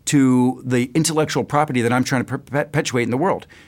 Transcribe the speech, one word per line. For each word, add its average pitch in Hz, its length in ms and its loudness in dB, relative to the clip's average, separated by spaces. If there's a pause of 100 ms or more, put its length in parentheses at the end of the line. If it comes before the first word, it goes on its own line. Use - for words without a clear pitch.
to 127 600 2
the 123 300 -2
intellectual 151 480 0
property 147 380 0
that 117 100 0
I'm 127 140 0
trying 127 200 -2
to 135 120 -6
per-, - 0 -
perpetuate 139 640 -2
in 110 60 -2
the 117 80 -2
world. 147 300 -2 (200)